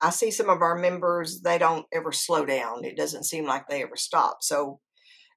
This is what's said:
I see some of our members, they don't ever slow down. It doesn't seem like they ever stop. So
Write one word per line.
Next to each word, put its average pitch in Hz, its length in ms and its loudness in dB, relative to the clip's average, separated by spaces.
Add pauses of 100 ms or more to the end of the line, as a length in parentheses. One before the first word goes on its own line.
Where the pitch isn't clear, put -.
I 160 80 4
see 220 200 0
some 220 200 2
of 170 120 4
our 170 140 4
members, 175 640 0
they 170 160 2
don't 165 360 2
ever 165 200 -2
slow 156 320 0
down. 120 400 -2
It - 140 -10
doesn't 151 260 -4
seem 156 220 -4
like 135 200 -2
they - 160 -4
ever - 140 -10
stop. - 460 0
So 143 380 -2 (560)